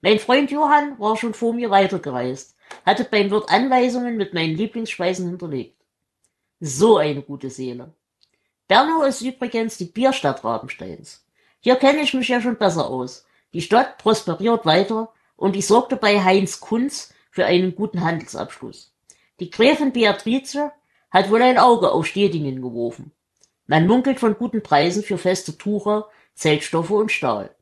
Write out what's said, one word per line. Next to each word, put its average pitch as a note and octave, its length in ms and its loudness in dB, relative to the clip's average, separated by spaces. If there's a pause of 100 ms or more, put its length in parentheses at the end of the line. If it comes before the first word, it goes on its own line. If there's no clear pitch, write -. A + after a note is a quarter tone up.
Mein G#3 140 4
Freund C4+ 320 2
Johann D4 480 0
war G#3+ 180 0
schon A3+ 160 -6
vor A#3 220 -2
mir A#3+ 160 -4
weitergereist, D3 840 -2 (300)
hatte G#3 200 0
beim G3+ 260 0
Wirt G#3+ 180 -2
Anweisungen B3 680 0
mit G3 160 -4
meinen D#3+ 200 -2
Lieblingsspeisen F#3 720 -4
hinterlegt. E3+ 560 -10 (800)
So D#3+ 380 4
eine D3 240 -2
gute C#3 260 -12
Seele. B2+ 460 -12 (760)
Bernau D4+ 360 4
ist C4+ 180 -2
übrigens A#3 560 -6
die F3+ 80 -8
Bierstadt A#3 580 -2
Rabensteins. - 800 -10 (360)
Hier B3+ 160 2
kenne C#4 260 2
ich C#4 100 -2
mich B3+ 160 -2
ja B3 140 0
schon A#3 160 -4
besser E3+ 320 0
aus. B2+ 360 -10 (280)
Die E3+ 80 -6
Stadt - 340 2
prosperiert G#3+ 720 0
weiter G3 440 0 (260)
und F#3+ 200 0
ich G3 100 -4
sorgte B3 300 2
bei G#3 260 2
Heinz F#3 380 2
Kunz - 540 -6 (160)
für - 160 0
einen F3+ 280 2
guten G3 300 -4
Handelsabschluss. - 880 -8 (480)
Die F3 80 -10
Gräfin C#4 460 2
Beatrice C4+ 760 -2 (400)
hat F#3+ 200 4
wohl A3+ 100 4
ein B3 160 6
Auge A3+ 360 4
auf D#3+ 140 0
Stedingen D#3 540 -2
geworfen. A#2+ 500 -8 (560)
Man D#3+ 200 4
munkelt B3+ 340 2
von G#3+ 160 2
guten A3+ 260 -4
Preisen F3 400 0
für G3+ 140 -6
feste F3+ 400 -2
Tucher, G#3 540 -4 (240)
Zeltstoffe D3+ 560 -2
und G#3 200 0
Stahl. G#2+ 520 -4